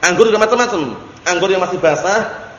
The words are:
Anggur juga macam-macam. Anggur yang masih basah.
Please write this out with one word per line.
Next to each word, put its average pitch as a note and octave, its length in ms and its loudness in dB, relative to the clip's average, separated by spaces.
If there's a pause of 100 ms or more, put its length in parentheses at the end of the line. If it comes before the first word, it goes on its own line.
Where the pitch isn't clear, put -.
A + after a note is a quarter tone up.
Anggur F3+ 240 4
juga G#3+ 160 2
macam-macam. A3 560 -2 (240)
Anggur F3 280 0
yang F#3 120 2
masih F3+ 160 -4
basah. E3 800 -2